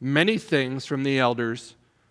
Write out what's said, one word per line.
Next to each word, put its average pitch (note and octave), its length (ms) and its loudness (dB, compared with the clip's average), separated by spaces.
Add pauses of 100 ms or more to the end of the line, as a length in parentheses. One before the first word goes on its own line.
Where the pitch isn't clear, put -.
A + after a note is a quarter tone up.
many D#3+ 380 2
things C3+ 480 -2
from C3+ 160 -4
the C#3 160 0
elders A#2+ 580 0 (340)